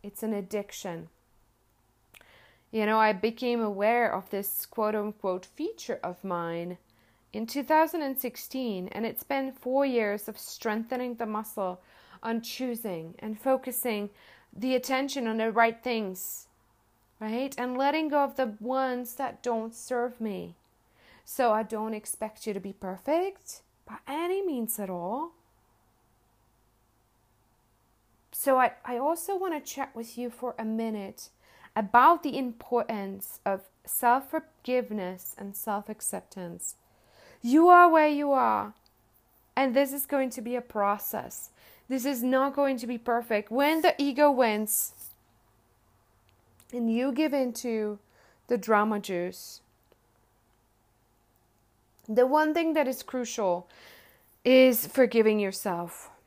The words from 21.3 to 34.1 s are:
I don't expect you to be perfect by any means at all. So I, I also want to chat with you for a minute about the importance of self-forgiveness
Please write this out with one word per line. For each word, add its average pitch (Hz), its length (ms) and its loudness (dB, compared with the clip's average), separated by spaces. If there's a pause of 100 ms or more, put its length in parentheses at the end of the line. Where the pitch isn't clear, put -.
I 220 100 2
don't 220 300 -6
expect 214 540 -10
you 214 80 -4
to 190 60 -6
be 190 120 -10
perfect 302 880 -4 (260)
by 220 100 -16 (100)
any 349 380 -4
means 240 340 -4
at 202 100 -6
all. 202 440 -6 (3000)
So 262 260 2
I, 254 140 4 (140)
I 247 100 -6
also 330 400 -2
want 370 160 -2
to 285 200 -8
chat 269 220 -8
with 233 220 -12
you 240 140 -6
for 247 280 -8
a 226 60 -6
minute 220 640 -6 (480)
about 247 460 6
the 277 160 -2
importance 226 1080 -4
of 196 160 -2 (240)
self-forgiveness 247 1500 -2